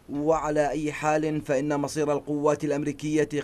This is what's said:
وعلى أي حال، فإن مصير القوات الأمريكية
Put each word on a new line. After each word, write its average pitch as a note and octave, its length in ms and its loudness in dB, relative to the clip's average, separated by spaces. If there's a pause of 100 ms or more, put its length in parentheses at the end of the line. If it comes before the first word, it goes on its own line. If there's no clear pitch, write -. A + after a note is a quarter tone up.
(100)
وعلى D3+ 600 2
أي D3 220 -2
حال، D3+ 480 0
فإن D3 400 0
مصير D3 320 0
القوات D3 520 0
الأمريكية D3 640 0 (160)